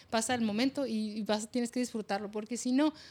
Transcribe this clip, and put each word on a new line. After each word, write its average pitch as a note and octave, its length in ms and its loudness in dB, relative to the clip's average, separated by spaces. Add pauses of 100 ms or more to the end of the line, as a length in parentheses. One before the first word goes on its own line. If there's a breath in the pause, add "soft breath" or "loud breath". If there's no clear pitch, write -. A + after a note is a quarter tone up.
pasa A3+ 260 0
el A#3+ 40 -2
momento A#3 480 0
y, G#3+ 300 -2
y A3 60 -4
vas, G#3+ 280 0
tienes A#3+ 180 0
que B3+ 120 -2
disfrutarlo, G#3 500 -4
porque G#3+ 240 -6
si B3+ 160 -2
no, D4 220 4 (180 loud breath)